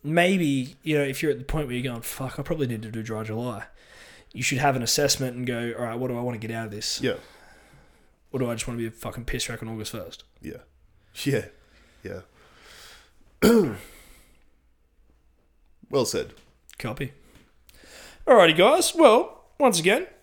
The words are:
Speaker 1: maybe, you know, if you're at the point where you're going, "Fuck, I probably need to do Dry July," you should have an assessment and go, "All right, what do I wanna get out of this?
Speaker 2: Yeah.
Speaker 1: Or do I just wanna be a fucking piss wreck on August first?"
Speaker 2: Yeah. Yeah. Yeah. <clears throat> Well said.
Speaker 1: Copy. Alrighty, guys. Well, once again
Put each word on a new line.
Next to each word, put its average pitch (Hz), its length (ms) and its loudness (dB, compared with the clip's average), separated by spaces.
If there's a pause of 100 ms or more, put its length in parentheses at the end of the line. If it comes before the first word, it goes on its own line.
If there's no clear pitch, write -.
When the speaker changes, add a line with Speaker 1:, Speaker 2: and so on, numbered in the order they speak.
Speaker 1:
maybe, 156 800 2
you 151 160 0
know, 143 60 2
if 135 180 -6
you're 156 80 0
at 127 80 0
the 127 60 -12
point 156 240 -4
where 123 80 -6
you're 127 140 -6
going, 120 120 -10
"Fuck, - 380 -10
I - 20 -6
probably 156 240 -2
need 113 160 -4
to 110 80 -12
do 110 140 -8
Dry 107 180 -6
July," 110 420 -8 (680)
you 156 100 -8
should 131 160 0
have 139 160 2
an 123 80 -2
assessment 131 540 -2
and 123 100 -6
go, 120 320 -6
"All 123 60 -6
right, 113 100 -8
what 123 140 -6
do 120 100 -6
I - 20 -6
wanna 120 180 -6
get 107 120 -10
out 113 160 -8
of 104 60 -12
this? - 280 -8
Speaker 2:
Yeah. 123 140 -2 (1160)
Speaker 1:
Or 131 80 -4
do 120 100 -2
I 117 40 -4
just 113 120 -8
wanna 120 120 -8
be 117 100 -6
a - 20 -8
fucking 117 360 -12
piss - 220 -4
wreck 113 140 -10
on 113 60 -10
August 110 240 -10
first?" 90 320 -14 (180)
Speaker 2:
Yeah. - 160 -14 (680)
Yeah. 131 200 -2 (580)
Yeah. 92 180 -12 (1200)
<clears throat> 196 340 6 (2250)
Well 139 140 2
said. - 280 -6 (460)
Speaker 1:
Copy. 127 340 -10 (1120)
Alrighty, 180 300 8
guys. 254 380 6
Well, 302 500 6 (140)
once 226 200 2
again 208 280 2 (160)